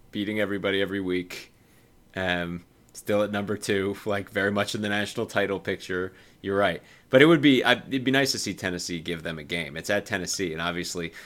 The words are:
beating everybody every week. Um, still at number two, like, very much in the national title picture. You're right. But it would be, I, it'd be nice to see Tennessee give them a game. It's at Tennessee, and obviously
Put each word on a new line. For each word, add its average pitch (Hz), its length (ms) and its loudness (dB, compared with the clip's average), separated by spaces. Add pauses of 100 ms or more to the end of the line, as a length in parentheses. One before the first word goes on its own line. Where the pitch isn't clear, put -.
(120)
beating 104 260 -4
everybody 98 420 0
every 98 200 -2
week. 90 520 -4 (640)
Um, 87 480 -2 (300)
still 104 320 0
at 101 80 -4
number 101 240 -2
two, 98 400 -2 (100)
like, 101 240 -4
very 101 220 2
much 101 240 0
in 104 60 -4
the 104 60 -4
national 104 380 -2
title 98 320 0
picture. 92 540 -4 (280)
You're 98 160 0
right. 95 260 2 (320)
But 131 80 10
it 151 40 10
would 165 160 8
be, 135 200 6
I, 123 120 6
it'd 127 280 -4
be 127 80 0
nice 135 220 2
to 110 80 -4
see 101 140 -4
Tennessee 90 440 -4
give 82 240 -6
them 82 160 -6
a 76 60 -12
game. 76 320 -6
It's 80 120 -10
at 101 160 0
Tennessee, 90 480 -4
and 78 80 -6
obviously 85 520 -4 (140)